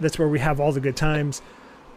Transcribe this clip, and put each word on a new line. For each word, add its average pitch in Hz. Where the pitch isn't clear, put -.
That's 156
where 160
we 147
have 139
all 147
the 139
good 131
times. 151